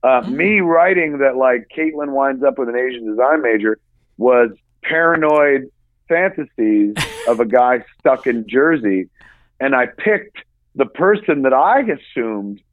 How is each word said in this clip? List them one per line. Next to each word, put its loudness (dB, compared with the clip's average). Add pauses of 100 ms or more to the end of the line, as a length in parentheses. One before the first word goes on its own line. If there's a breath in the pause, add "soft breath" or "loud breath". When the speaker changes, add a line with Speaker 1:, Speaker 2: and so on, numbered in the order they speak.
Speaker 1:
Uh, 4
Speaker 2:
Mm. -10
Speaker 1:
me 0
writing 2
that, 2
like, 2 (100)
Caitlin -4
winds -2
up 0
with -4
an -4
Asian -4
design 0
major 0 (400)
was 4 (320)
paranoid 0 (400)
fantasies 0 (160)
Speaker 2:
<laughs> -8
Speaker 1:
of 0
a 2
guy 2 (160)
stuck 0
in -4
Jersey. 0 (520 soft breath)
And -2
I 2
picked -4 (360)
the 0
person -2
that 2
I 2
assumed -8 (120)